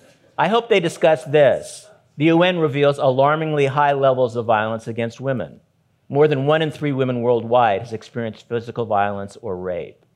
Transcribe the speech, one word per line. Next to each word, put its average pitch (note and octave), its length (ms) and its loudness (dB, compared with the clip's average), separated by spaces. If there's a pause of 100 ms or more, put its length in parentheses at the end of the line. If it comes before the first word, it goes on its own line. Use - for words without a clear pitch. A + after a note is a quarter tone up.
(360)
I D3+ 120 0
hope A#3 200 -2
they G3+ 120 4
discuss D#3+ 460 0
this. C3+ 640 2 (300)
The D3 80 0
U E3 160 4
N F3+ 160 2
reveals C#3+ 400 0
alarmingly C#3+ 720 2
high C#3+ 260 2
levels C3 420 2
of A#2 120 -4
violence A2 400 0
against A#2 340 -8
women. B2+ 380 -6 (500)
More C#3+ 180 4
than C#3 200 -2
one D#3 160 2
in D3+ 80 -4
three D3 200 -6
women B2+ 300 -2
worldwide A#2 600 2
has A2+ 120 -12
experienced A2 560 -10
physical A#2 380 -6
violence G2+ 520 -4
or G2+ 160 -10
rape. F2+ 480 -10 (120)